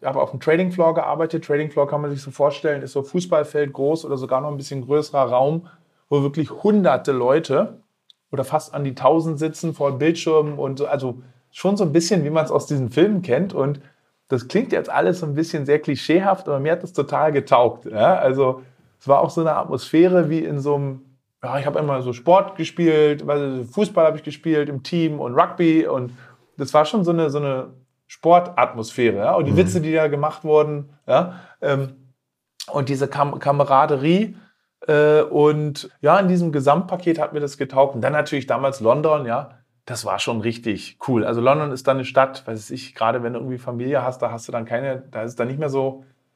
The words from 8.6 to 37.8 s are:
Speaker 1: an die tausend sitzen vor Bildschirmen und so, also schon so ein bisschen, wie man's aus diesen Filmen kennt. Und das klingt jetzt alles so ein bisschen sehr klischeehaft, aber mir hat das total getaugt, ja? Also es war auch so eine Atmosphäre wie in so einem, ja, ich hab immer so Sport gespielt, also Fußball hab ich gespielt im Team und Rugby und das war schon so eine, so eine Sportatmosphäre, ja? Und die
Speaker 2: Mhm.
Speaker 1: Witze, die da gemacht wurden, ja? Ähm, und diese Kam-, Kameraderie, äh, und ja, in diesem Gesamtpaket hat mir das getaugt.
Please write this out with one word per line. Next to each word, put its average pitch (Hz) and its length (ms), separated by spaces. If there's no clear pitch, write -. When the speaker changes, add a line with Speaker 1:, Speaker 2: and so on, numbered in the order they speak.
Speaker 1:
an 147 100
die 135 100
tausend 156 440
sitzen 160 340
vor 139 260
Bildschirmen 151 600
und 135 200
so, 143 80
also 131 360
schon 196 280
so 202 60
ein 147 80
bisschen, 170 320
wie 147 60
man's 160 200
aus - 160
diesen 131 240
Filmen 185 320
kennt. 156 320
Und 139 260
das 127 200
klingt 214 240
jetzt - 180
alles 175 300
so 165 60
ein 143 80
bisschen 156 300
sehr 143 140
klischeehaft, 180 680
aber 139 120
mir 151 120
hat 175 100
das 180 100
total 147 400
getaugt, 123 540
ja? 117 300
Also 131 440
es - 80
war 139 120
auch 151 100
so 170 100
eine 160 140
Atmosphäre 165 760
wie 160 120
in 151 200
so 143 140
einem, 139 280
ja, 127 160
ich 143 80
hab 147 100
immer 143 260
so 123 100
Sport 190 440
gespielt, 156 720
also 135 360
Fußball 196 400
hab 156 120
ich 151 80
gespielt 151 440
im 135 140
Team 160 380
und 123 140
Rugby 165 520
und 123 260
das 139 160
war 151 100
schon 196 200
so 170 80
eine, 165 180
so 143 80
eine 135 300
Sportatmosphäre, 123 880
ja? 117 180
Und 160 120
die - 60
Speaker 2:
Mhm. - 40
Speaker 1:
Witze, 180 240
die 156 120
da 156 160
gemacht 147 360
wurden, 151 460
ja? 165 280
Ähm, 135 320
und 135 200
diese 139 180
Kam-, 143 300
Kameraderie, 143 1000
äh, 151 360
und 151 680
ja, 170 160
in 196 100
diesem 175 240
Gesamtpaket 165 640
hat 151 140
mir 151 80
das 143 160
getaugt. 135 380